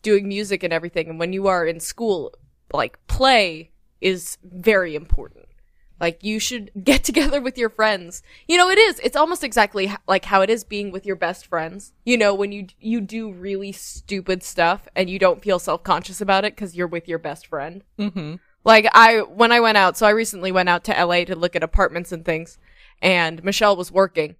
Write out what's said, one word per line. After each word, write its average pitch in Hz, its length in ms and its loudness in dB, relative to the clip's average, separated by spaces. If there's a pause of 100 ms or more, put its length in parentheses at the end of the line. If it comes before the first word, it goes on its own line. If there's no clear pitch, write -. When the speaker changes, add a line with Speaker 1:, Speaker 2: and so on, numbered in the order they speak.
Speaker 1:
doing 202 260 2
music 202 340 -4
and 170 100 -2
everything, 165 360 -4
and 160 100 -12
when 170 140 -4
you 190 140 -4
are 180 200 0
in 165 140 -4
school, 190 540 -6 (380)
like, - 340 -4
play 202 640 2 (300)
is 185 440 -4
very 180 500 0
important. - 520 -4 (520)
Like, 170 240 -4
you 214 160 -4
should 214 400 -8
<laughs> 190 60 -14
get 262 180 4
together 277 380 0
with 262 180 -8
your 226 120 -2
friends. 196 520 -2 (240)
You 339 120 2
know, 359 100 6
it 392 100 4
is. 427 220 4
It's - 160 -2
almost 330 260 0
exactly 208 440 0
h-, 196 100 -8 (100)
like 190 200 0
how 196 160 4
it 196 80 0
is 226 120 0
being 202 300 -10
with 190 140 -12
your 190 100 -4
best - 300 -6
friends. 170 460 -8 (120)
You 240 140 2
know, 208 160 4
when 202 180 -4
you, 202 140 -14 (120)
you 226 220 -4
do 214 320 -10
really 196 400 -10
stupid 190 720 -8
stuff 175 500 -2
and 180 160 -2
you 190 80 -6
don't 190 240 2
feel 196 160 0
self-conscious 175 600 -4
about 196 240 0
it 208 120 -6
'cause 175 200 -12
you're 180 100 -4
with 170 220 -10
your 165 100 -6
best 151 300 -12
friend. 165 340 -10 (160)
Speaker 2:
Mm-hmm. 180 360 -6 (280)
Speaker 1:
Like, 220 300 6
I, 226 280 8
when 226 320 2
I 240 80 6
went 220 180 4
out, 185 180 4
so 220 100 2
I 208 40 8
recently 208 420 -2
went 180 160 2
out 175 160 0
to - 140 -2
L 175 140 0
A 175 120 2
to 180 120 -6
look 170 200 -4
at 160 60 -2
apartments 170 500 -2
and 160 120 -12
things, 165 340 -6 (420)
and 165 420 0
Michelle 202 340 2
was 175 140 -10
working. 170 500 0